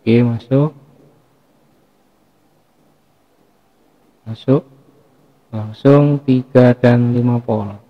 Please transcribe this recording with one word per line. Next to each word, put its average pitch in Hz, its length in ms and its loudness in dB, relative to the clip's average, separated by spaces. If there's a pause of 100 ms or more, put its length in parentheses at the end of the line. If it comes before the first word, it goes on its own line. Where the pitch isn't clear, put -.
Oke, 113 220 0
masuk. 131 480 -4 (3500)
Masuk. 131 380 -4 (880)
Langsung 139 720 0
tiga 127 560 2
dan 120 320 2
lima 120 320 -2
volt. 104 320 -6 (160)